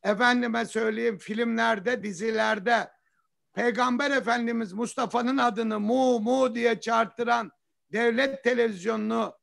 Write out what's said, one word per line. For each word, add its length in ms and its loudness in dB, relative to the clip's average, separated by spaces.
efendime 600 2
söyleyeyim 540 -2
filmlerde, 840 -2
dizilerde 880 -2
Peygamber 560 0
Efendimiz 600 -2
Mustafa'nın 640 -2
adını 440 0
mu 400 2
mu 340 2
diye 260 2
çağırtıran 720 0
devlet 520 0
televizyonunu 1000 0